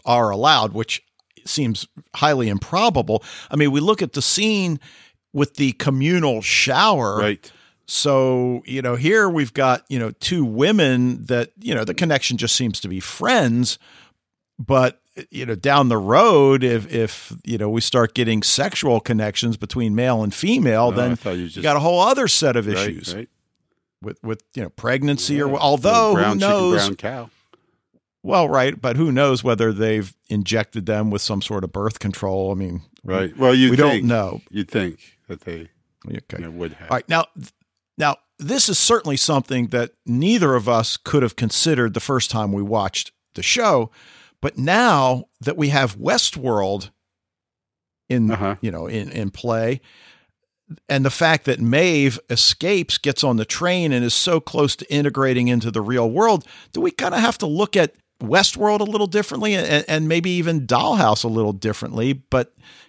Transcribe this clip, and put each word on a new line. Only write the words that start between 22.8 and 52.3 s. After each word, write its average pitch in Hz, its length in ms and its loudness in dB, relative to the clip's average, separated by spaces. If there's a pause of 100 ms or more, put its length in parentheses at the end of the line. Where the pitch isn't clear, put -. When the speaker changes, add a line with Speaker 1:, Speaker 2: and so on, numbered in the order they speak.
Speaker 2:
right. 117 140 -14 (720)
Speaker 1:
with, - 220 -12
with, 110 180 -8 (140)
you 120 80 -8
know, 87 60 -10
pregnancy 139 720 -2
or 143 100 0
Speaker 2:
Yeah, 139 60 -2
Speaker 1:
although 147 340 2
Speaker 2:
little 220 240 4
brown 208 180 4
Speaker 1:
who 202 60 0
Speaker 2:
chicken, 196 100 2
Speaker 1:
knows? 185 300 2
Speaker 2:
brown 101 160 0
cow. 117 340 -10 (920)
Speaker 1:
Well, 185 260 2
right, 135 320 0
but 123 160 -2
who 160 140 2
knows 131 320 2
whether 113 280 2
they've 107 400 -2 (180)
injected 107 580 -2
them 107 240 0
with 101 100 -2
some 101 220 -4
sort 101 200 -6
of 87 80 -6
birth 104 280 -6
control? 95 520 -4
I 101 40 -4
mean, 90 260 -6 (220)
Speaker 2:
Right. 92 340 -4
Well, 131 160 6
you'd 131 160 6
Speaker 1:
we 123 80 4
don't 147 140 6
Speaker 2:
think, 117 140 0
Speaker 1:
know. 110 440 0
Speaker 2:
you'd 101 220 -6
think 92 280 -4 (280)
that 87 140 -14
they, 82 280 -14 (380)
Speaker 1:
Okay. - 300 -12
Speaker 2:
you - 20 -10
know, 82 120 -12
would 85 220 -10
have. 82 160 -14
Speaker 1:
All 127 80 -2
right. - 100 -8
Now, 165 180 0 (120)
th-, - 160 -18 (440)
now, 143 200 0 (200)
this 214 300 0
is 175 100 0
certainly 165 400 0
something 131 500 0
that 120 240 -4 (140)
neither 151 500 2
of 110 120 -2
us 113 300 0
could - 260 0
have 117 120 -2
considered 120 580 0
the 113 60 -4
first 127 300 -2
time 107 220 -2
we 98 100 -2
watched 101 500 -4 (240)
the - 80 -10
show, 175 480 2 (500)
but - 160 -6
now 147 680 2 (140)
that 143 180 -4
we 147 120 0
have 135 280 0
Westworld 107 920 -2 (1200)
in, 117 220 2
Speaker 2:
Uh-huh. 101 300 -2
Speaker 1:
you 113 100 -4
know, 82 160 -8
in, 110 220 -8
in 107 220 -6
play, 117 500 -4 (1080)
and 135 160 0
the 131 60 2
fact 160 340 2
that 131 160 0
Maeve 139 580 2 (100)
escapes, 175 680 0